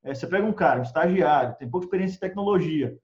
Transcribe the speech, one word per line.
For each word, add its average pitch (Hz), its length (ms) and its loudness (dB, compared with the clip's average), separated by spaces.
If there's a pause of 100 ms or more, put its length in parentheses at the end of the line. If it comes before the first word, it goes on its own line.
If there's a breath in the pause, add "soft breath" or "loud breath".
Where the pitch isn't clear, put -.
É, 135 100 -6
você - 140 -8
pega 202 180 0
um 214 80 0
cara, 127 280 2
um - 20 -4
estagiário, 151 720 2
tem 127 100 -12
pouca 180 200 -4
experiência 190 300 -2
em - 20 -20
tecnologia 185 840 0